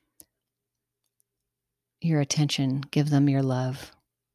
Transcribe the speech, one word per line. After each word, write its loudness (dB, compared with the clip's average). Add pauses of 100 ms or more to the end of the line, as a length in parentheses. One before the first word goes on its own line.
(2000)
your 0
attention, -2 (100)
give 0
them 4
your 2
love. -4 (440)